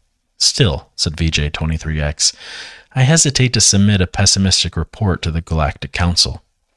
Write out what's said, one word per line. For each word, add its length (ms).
"Still," 600
said 200
V 140
J 180
twenty-three 520
X, 320
"I 80
hesitate 500
to 80
submit 400
a 60
pessimistic 680
report 460
to 80
the 100
Galactic 520
Council." 500